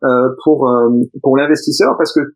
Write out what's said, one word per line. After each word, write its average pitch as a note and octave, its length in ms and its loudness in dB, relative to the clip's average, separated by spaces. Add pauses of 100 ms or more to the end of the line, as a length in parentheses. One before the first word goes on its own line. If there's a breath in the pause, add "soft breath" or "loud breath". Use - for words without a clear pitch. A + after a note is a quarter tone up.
euh, B2+ 240 2 (140)
pour, C#3 260 2
euh, A#2+ 180 2 (360)
pour C3+ 120 2
l'investisseur D3+ 600 0
parce D#3 160 -2
que - 80 0 (140)